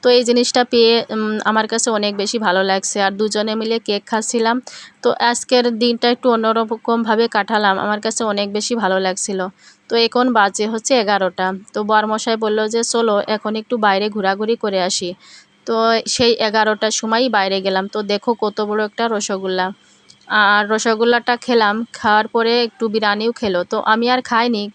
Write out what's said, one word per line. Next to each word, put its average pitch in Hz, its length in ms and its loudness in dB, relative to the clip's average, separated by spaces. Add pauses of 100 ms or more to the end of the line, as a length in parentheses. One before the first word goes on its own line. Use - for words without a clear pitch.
তো 254 80 2
এই 247 140 6
জিনিসটা 240 400 2
পেয়ে, 233 300 4 (160)
উম, 214 360 -4
আমার 220 220 0
কাছে 226 220 -2
অনেক 208 280 -2
বেশি 202 220 -4
ভালো 190 240 2
লাগছে। 190 380 -2
আর 196 100 2
দুজনে 214 440 -2
মিলে 226 240 -2
কেক 208 260 -4
খাচ্ছিলাম। 226 500 0 (460)
তো 240 80 2 (100)
আজকের 240 460 0 (120)
দিনটা 240 320 0
একটু 240 220 0
অন্যরকমভাবে 226 960 0
কাটালাম, 208 520 0
আমার 208 220 -2
কাছে 220 220 -4
অনেক 202 300 -2
বেশি 214 220 -2
ভালো 190 240 0
লাগছিল। 190 400 -4 (500)
তো - 60 -4
এখন 233 380 2
বাজে 208 340 2
হচ্ছে 226 320 -2
এগারোটা। 190 480 0 (260)
তো 208 100 -4
বরমশাই 214 520 0
বলল 214 320 0
যে, 226 160 -2
"চলো 233 320 0 (120)
এখন 214 280 -4
একটু 220 220 -6
বাইরে 208 320 2
ঘোরাঘুরি 208 460 -2
করে 196 260 -2
আসি।" 180 280 -2 (560)
তো 226 100 -2 (300)
সেই 233 280 2
এগারোটার 214 580 0
সময়ই 226 380 0
বাইরে 196 320 0
গেলাম। 190 260 -2
তো 214 140 -6
দেখো 202 320 -2
কত 214 280 -4
বড় 214 240 -2
একটা 208 220 -6
রসগোল্লা, 190 600 -4 (600)
আর 208 420 4
রসগোল্লাটা 233 680 2
খেলাম, 220 400 0 (180)
খাওয়ার 214 340 2
পরে 226 260 0 (100)
একটু 226 240 -4
বিরিয়ানিও 214 440 0
খেলো। 190 320 -2
তো 220 180 -4
আমি 226 280 0
আর 254 120 2
খাইনি 233 420 0 (120)